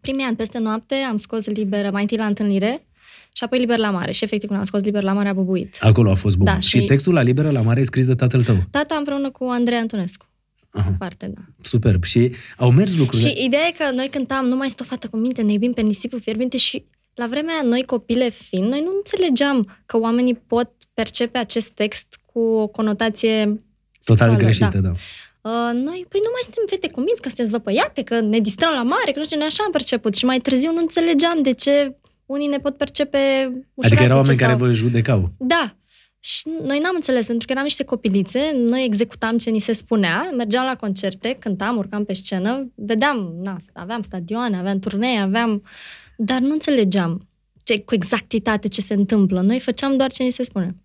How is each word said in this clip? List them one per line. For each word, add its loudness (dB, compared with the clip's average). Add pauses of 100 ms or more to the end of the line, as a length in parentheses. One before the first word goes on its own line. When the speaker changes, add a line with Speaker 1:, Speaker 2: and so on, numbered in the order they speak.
Speaker 1:
Primii -4
ani, -2
peste -6
noapte, -2
am -2
scos -6
Liber, -2
mai -2
întâi 0
la -2
întâlnire 0 (460)
și -6
apoi 0
Liber 2
la 2
mare. -2
Și 0
efectiv, -4
când -2
am -4
scos -2
Liber 0
la 0
mare, 0
a -2
bubuit. -2
Speaker 2:
Acolo 6
a 2
fost 0
bun. 2
Speaker 1:
Da, 4
Speaker 2:
Și 0 (100)
Speaker 1:
și 4
Speaker 2:
textul 2
la 4
Liber 2
la 2
mare 2
e 2
scris 2
de 2
tatăl 4
tău? 4 (140)
Speaker 1:
Tata -2
împreună -2
cu -8
Andrei 0
Antonescu. -4 (460)
Speaker 2:
Aha. -2
Speaker 1:
În 0
parte, -8
da. -20 (200)
Speaker 2:
Superb. 2
Și 2 (260)
au 4
mers 4
lucrurile? 2
Speaker 1:
Și 0
ideea 2
e -4 (140)
că 0
noi -2
cântam -2
"Numai 0
stofată -10
cu -8
minte, -2
ne 2
iubim 2
pe -2
nisipul -2
fierbinte" -4
și -2 (300)
la -6
vremea -4
aia, -2
noi 2
copile -2
fiind, -4
noi -2
nu -4
înțelegeam 0
că -2
oamenii 2 (120)
pot 0 (220)
percepe -4
acest -2
text -4 (140)
cu -4
o 2
conotație 0
Speaker 2:
Total 0 (440)
Speaker 1:
sexuală, 6
Speaker 2:
greșită, 4
Speaker 1:
da. -
Speaker 2:
da. 2
Speaker 1:
Uh, -6
noi, -4
păi -2
nu 0
mai -4
suntem -4
fete -2
cu -8
minți, 0
că -6
sunteți 0
văpăiate, 0
că -2
ne 2
distrăm 0
la -2
mare, 0
că -4
nu -4
știu, -4
noi 0
așa 0
am -2
perceput. 0
Și 0
mai 2
târziu 0
nu 0
înțelegeam 2
de 2
ce 0 (300)
unii -4
ne -2
pot -4
percepe -2 (560)
ușurat 4
Speaker 2:
Adică 6
erau 6
Speaker 1:
ce 6
Speaker 2:
oameni 4
care 4
Speaker 1:
sau 2
Speaker 2:
vă 4
judecau. 2
Speaker 1:
Da. 0 (440)
Și -6 (220)
noi 0
n-am 0
înțeles, 0
pentru -4
că -6
eram -2
niște -2
copilițe, -2 (160)
noi 2
executam -2
ce -2
ni 0
se -2
spunea, 0
mergeam 0
la -2
concerte, -4
cântam, -4
urcam -4
pe -6
scenă, -4
vedeam, -2
na, -8 (160)
aveam -8
stadioane, -4
aveam -2
turnee, -2
aveam... 0 (540)
Dar 0
nu 0
înțelegeam 0 (360)
ce, 0
cu -6
exactitate -2
ce -2
se 0
întâmplă. 2
Noi 2
făceam -2
doar 2
ce -4
ni 0
se -4
spune. -4